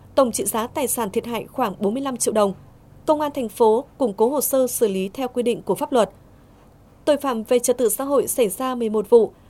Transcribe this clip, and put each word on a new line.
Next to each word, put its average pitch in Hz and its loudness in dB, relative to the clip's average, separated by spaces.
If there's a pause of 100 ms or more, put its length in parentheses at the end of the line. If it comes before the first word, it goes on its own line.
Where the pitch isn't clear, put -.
(140)
Tổng 254 4
trị - -6
giá 214 -4
tài 269 -4
sản 226 -4
thiệt 226 -2
hại 233 -6
khoảng 233 -4
bốn 208 -2
mươi 269 -4
lăm 269 -4
triệu 226 -2
đồng. 208 2 (520)
Công 311 2
an 294 -2
thành 247 -4
phố 220 4 (140)
củng 233 0
cố 220 2
hồ 277 -2
sơ, 262 2
xử 240 0
lý 190 -2
theo 269 -6
quy 247 -4
định 214 -2
của 190 -2
pháp 285 -6
luật. 226 2 (960)
Tội 302 4
phạm 269 -4
về 247 2
trật 240 0
tự 247 2
xã 240 -4
hội 277 0
xảy 240 0
ra 262 -6
mười 233 -4
một 214 -4
vụ, 233 6 (180)